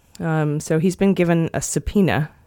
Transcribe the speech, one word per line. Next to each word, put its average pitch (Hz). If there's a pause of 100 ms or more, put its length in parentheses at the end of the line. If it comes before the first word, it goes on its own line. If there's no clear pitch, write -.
(200)
um, 156
so 160
he's 180
been 196
given 170
a -
subpoena, 151 (160)